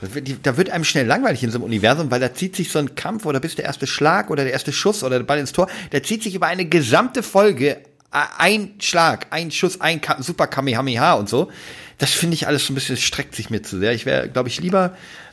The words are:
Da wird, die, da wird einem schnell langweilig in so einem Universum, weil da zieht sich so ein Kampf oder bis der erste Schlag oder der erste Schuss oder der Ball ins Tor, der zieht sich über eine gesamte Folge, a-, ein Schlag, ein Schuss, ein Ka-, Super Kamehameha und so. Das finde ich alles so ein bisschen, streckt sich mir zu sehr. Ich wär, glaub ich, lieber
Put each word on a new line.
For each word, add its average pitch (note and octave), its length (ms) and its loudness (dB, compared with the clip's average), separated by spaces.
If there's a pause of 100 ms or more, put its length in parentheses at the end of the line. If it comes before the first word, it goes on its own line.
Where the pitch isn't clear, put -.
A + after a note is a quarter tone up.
Da G2 140 -10
wird, C3+ 120 -8
die, C3+ 160 -8
da B2+ 140 0
wird E3+ 140 2
einem E3 140 -2
schnell C3+ 220 2
langweilig D#3 380 2
in A2+ 60 0
so - 80 -2
einem F#2+ 60 -4
Universum, A#2 460 2
weil B2 80 2
da B2 160 -2
zieht F3+ 220 -4
sich - 160 -2
so D#3 80 2
ein C#3 160 -4
Kampf G#3+ 280 -6
oder C#3 140 0
bis D#3+ 160 -6
der - 120 -6
erste C#3 200 -6
Schlag D#3+ 440 2
oder C#3+ 120 0
der C3 100 -2
erste C3 200 -4
Schuss - 320 0
oder B2+ 140 0
der A#2+ 80 -2
Ball C#3+ 120 2
ins C#3 140 -4
Tor, F3+ 160 2 (240)
der D3 100 0
zieht A3 220 -4
sich F#3+ 100 -4
über F3+ 140 0
eine F3+ 180 -2
gesamte E3 560 4
Folge, D#3 600 4 (280)
a-, D3 160 0 (120)
ein G3 420 2
Schlag, - 500 2
ein D#3+ 220 -6
Schuss, - 280 0
ein D#3+ 200 0
Ka-, D3 220 -2
Super D#3+ 260 0
Kamehameha C3+ 640 2
und G#2 160 0
so. B2+ 240 0 (460)
Das C3 120 0
finde E3 240 0
ich - 140 -2
alles C#3+ 180 0
so C#3 60 -2
ein - 20 -2
bisschen, C3 220 -4
streckt - 400 -4
sich G#2+ 140 -8
mir G#2+ 120 -4
zu - 160 -8
sehr. G#2+ 140 2
Ich A#2 140 -4
wär, C3 200 0
glaub B2+ 220 -2
ich, A2+ 120 -6
lieber F3+ 360 0 (360)